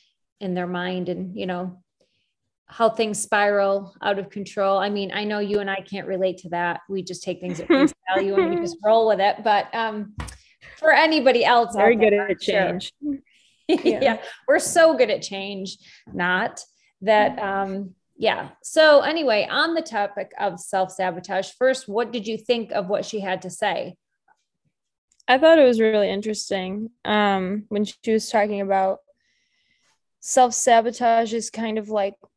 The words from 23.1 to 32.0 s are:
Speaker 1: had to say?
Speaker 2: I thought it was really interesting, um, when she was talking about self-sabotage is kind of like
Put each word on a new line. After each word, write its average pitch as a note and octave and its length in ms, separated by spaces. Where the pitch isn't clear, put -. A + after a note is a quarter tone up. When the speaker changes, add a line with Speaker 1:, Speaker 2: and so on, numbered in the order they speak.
Speaker 1:
had F#3 220
to F#3 60
say? F3+ 460
Speaker 2:
I B3+ 80
thought D#4+ 220
it C#4+ 40
was A#3+ 160
really G#3+ 300
interesting, G3+ 800
um, G#3 640
when G#3 160
she - 260
was A3 180
talking G#3 300
about F#3+ 400
self-sabotage A#3 1120
is A3+ 160
kind A3 280
of G#3 120
like G3+ 260